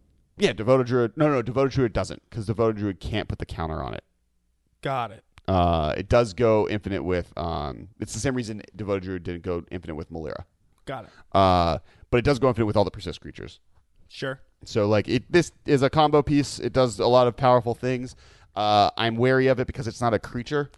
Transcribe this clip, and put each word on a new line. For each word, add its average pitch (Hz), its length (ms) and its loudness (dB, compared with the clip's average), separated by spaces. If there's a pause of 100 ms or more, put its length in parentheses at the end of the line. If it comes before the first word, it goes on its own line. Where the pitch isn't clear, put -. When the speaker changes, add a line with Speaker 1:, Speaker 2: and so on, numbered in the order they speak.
(380)
Speaker 1:
Yeah, 180 160 0
Devoted 120 340 2
Druid. 120 280 0
No, 151 140 2
no, 135 120 2
Devoted 127 320 0
Druid 123 200 0
doesn't, 92 280 -4 (100)
'cause 110 160 -10
Devoted 113 300 0
Druid 101 220 -4
can't - 300 -4
put - 100 -8
the - 60 -8
counter 78 380 -6
on 58 100 -8
it. - 100 -12 (760)
Speaker 2:
Got 123 300 -4
it. 92 120 -20 (240)
Speaker 1:
Uh, 85 500 2
it 98 100 -6
does 120 260 4
go 110 360 4
infinite 95 340 -4
with, 87 340 -4
um, 76 520 -8 (100)
it's - 140 -10
the 113 60 -8
same 135 160 -2
reason 110 260 -8 (140)
Devoted 98 280 -4
Druid 92 200 -8
didn't 87 200 -10
go 87 260 -6
infinite 87 260 -10
with 80 160 -12
Melira. 80 340 -10 (400)
Speaker 2:
Got 127 200 -12
it. - 60 -20 (220)
Speaker 1:
Uh, 90 460 4 (300)
but 120 80 2
it 117 80 0
does 139 140 2
go 131 80 2
infinite 113 200 2
with 104 100 0
all 101 80 4
the - 60 -2
persist 87 300 -12
creatures. - 380 -18 (480)
Speaker 2:
Sure. 135 320 -10 (240)
Speaker 1:
So, 104 240 0
like, 104 220 2
it, 117 220 -2
this 170 200 2 (140)
is 139 160 4
a 135 80 4
combo 151 320 4
piece. 143 380 0
It 117 140 -4
does 120 260 2
a 101 80 2
lot 123 200 6
of 117 80 -2
powerful 123 380 2
things. 127 420 -6 (400)
Uh, 104 420 4
I'm 113 180 -2
wary 131 320 2
of 127 140 2
it 123 60 -4
because 117 200 -10
it's 110 140 -10
not 120 120 2
a 101 60 2
creature. 139 580 -6